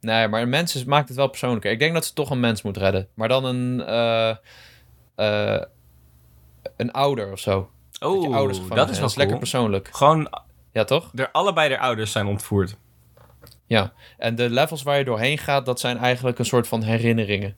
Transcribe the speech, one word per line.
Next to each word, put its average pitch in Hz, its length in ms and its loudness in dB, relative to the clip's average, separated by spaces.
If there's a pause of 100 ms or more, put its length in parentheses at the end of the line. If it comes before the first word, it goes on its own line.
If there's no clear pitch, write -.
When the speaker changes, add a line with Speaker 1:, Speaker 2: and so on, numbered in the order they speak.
Speaker 1:
Nee, 113 280 2
maar 107 140 0
een 120 60 0
mens 160 280 0
is, 127 80 -6
maakt 143 240 2
het 127 80 -10
wel 135 120 2
persoonlijker. 117 420 -2
Ik 113 80 0
denk 156 160 2
dat 160 100 0
ze - 80 -8
toch 147 180 -2
een 131 100 0
mens 117 220 0
moet 98 140 -4
redden. 95 380 0
Maar 110 140 -2
dan 131 160 2
een, 123 360 -2
eh, 113 500 0 (840)
eh, 104 480 0 (1120)
een 107 160 -4
ouder 127 400 0
of 95 60 -12
zo. 95 320 -2 (200)
Dat 147 220 -6
je 196 40 0 (100)
Speaker 2:
Oeh, 135 100 0
Speaker 1:
ouders 135 220 0
gevangen - 180 -4
Speaker 2:
dat - 140 4
is 208 60 -4
Speaker 1:
zijn. 165 40 -2
Speaker 2:
wel - 0 -
Speaker 1:
Dat 135 100 0
is - 60 -6
lekker 139 100 4
Speaker 2:
cool. - 120 0
Speaker 1:
persoonlijk. 107 540 -2
Speaker 2:
Gewoon 151 360 4 (440)
Speaker 1:
Ja, 110 120 2
toch? 143 300 -2
Speaker 2:
er, 127 160 -4
allebei 165 380 2
de 131 100 0
ouders 110 340 -2
zijn 104 140 -2
ontvoerd. 98 500 -2 (920)
Speaker 1:
Ja, 107 260 2 (260)
en 117 160 -2
de 120 160 0
levels 139 320 0
waar 143 160 0
je 139 60 0
doorheen 127 340 0
gaat, 139 280 0
dat 123 140 -2
zijn 120 180 -2
eigenlijk 123 400 0
een 123 60 0
soort 120 240 2
van 113 140 -2
herinneringen. 110 760 0